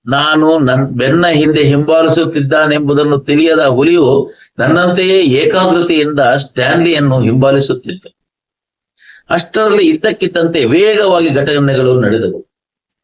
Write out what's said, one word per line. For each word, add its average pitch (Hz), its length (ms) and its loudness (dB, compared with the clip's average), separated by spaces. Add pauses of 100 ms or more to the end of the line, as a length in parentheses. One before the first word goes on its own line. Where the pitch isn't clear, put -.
ನಾನು 156 520 0
ನನ್ 131 380 -2
ಬೆನ್ನ 156 300 0
ಹಿಂದೆ 151 360 0
ಹಿಂಬಾಲಿಸುತ್ತಿದ್ದಾನೆಂಬುದನ್ನು 147 1600 0
ತಿಳಿಯದ 156 400 0
ಹುಲಿಯು 139 720 2 (280)
ನನ್ನಂತೆಯೇ 180 640 0
ಏಕಾಗ್ರತೆಯಿಂದ 160 1000 0
ಸ್ಟ್ಯಾನ್ಲಿಯನ್ನು 139 1000 0
ಹಿಂಬಾಲಿಸುತ್ತಿತ್ತು. 127 960 -2 (1120)
ಅಷ್ಟರಲ್ಲಿ 202 600 0
ಇದ್ದಕ್ಕಿದ್ದಂತೆ 170 760 -2
ವೇಗವಾಗಿ 185 640 2
ಘಟನೆಗಳು 135 720 0
ನಡೆದವು. 104 440 -2 (580)